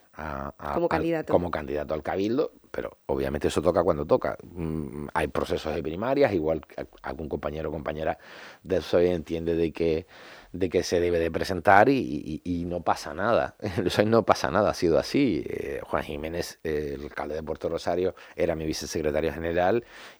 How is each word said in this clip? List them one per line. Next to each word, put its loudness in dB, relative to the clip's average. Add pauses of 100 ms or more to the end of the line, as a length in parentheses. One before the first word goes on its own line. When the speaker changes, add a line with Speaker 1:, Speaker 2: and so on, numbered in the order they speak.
(140)
Speaker 1:
a, -8
a, -6
Speaker 2:
Como 0
Speaker 1:
al, 2
Speaker 2:
candidato. 0
Speaker 1:
como 2
candidato -4
al -4
Cabildo, -2 (180)
pero -8
obviamente 0
eso 0
toca 4
cuando 2
toca. 2
Mm, -6
hay 0
procesos -4
de -4
primarias, 0
igual 0
que -12 (160)
algún -6
compañero -4
o -6
compañera -4 (440)
del 0
soe 4
entiende -2
de 2
que, 0 (460)
de -2
que 2
se 2
debe 2
de 0
presentar 6
y, 0
y, -
y -2
no -4
pasa -2
nada. 0
<laughs> -18
En -2
el 2
soe 4
no 4
pasa 4
nada, 4
ha 0
sido 4
así. 0
Eh, -6
Juan -2
Jiménez, -6
eh, -4
el -10
alcalde -8
de -6
Puerto -6
Rosario, -2 (180)
era 0
mi -4
vicesecretario -2
general 0 (360)